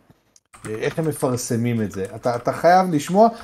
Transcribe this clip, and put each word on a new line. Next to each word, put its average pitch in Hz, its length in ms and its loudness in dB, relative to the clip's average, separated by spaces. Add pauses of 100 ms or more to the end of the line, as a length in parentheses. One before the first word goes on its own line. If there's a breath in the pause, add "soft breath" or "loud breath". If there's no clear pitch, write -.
(760)
איך 147 240 -4
הם 160 80 -2
מפרסמים 120 720 -2
את 101 100 -4
זה. 95 140 -6 (100)
אתה, - 200 -2
אתה - 180 -2
חייב 185 400 4
לשמוע, 175 340 4 (160 loud breath)